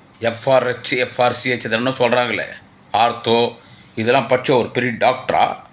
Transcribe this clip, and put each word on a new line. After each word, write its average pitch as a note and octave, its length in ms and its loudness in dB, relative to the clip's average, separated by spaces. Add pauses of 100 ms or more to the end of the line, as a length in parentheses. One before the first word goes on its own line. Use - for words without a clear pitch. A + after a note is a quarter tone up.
(200)
எஃப் A2+ 300 -2
ஆர் B2+ 160 4
ஹெச், B2 300 -4
எஃப் B2 260 -2
ஆர் A#2+ 100 2
சி B2+ 180 -4
ஹெச் A#2+ 140 -2
இதெல்லாம் A#2+ 300 -2
சொல்றாங்களே, A#2+ 520 0 (460)
ஆர்த்தோ, A#2 640 2 (380)
இதெல்லாம் A#2+ 340 0
படிச்ச B2+ 240 0
ஒரு A#2 180 2
பெரிய B2 220 -2
டாக்டரா? G#2+ 640 0 (160)